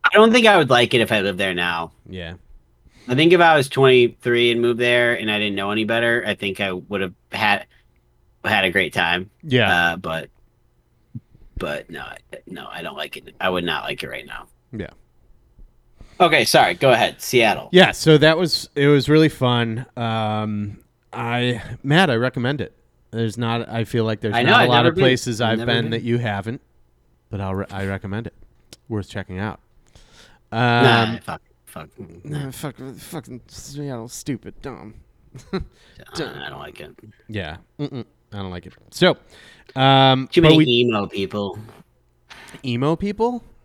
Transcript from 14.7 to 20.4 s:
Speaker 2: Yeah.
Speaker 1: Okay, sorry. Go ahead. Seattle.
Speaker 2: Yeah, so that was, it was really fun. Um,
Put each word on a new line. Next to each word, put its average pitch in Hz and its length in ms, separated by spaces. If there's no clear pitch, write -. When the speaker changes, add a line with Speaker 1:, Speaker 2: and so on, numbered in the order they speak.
Speaker 2:
Yeah. 101 200
Speaker 1:
Okay, 156 260
sorry. 104 300
Go 131 160
ahead. 110 280
Seattle. 110 520
Speaker 2:
Yeah, 175 220
so - 260
that 156 180
was, - 380
it 143 120
was 143 220
really 156 200
fun. 120 580
Um, 107 840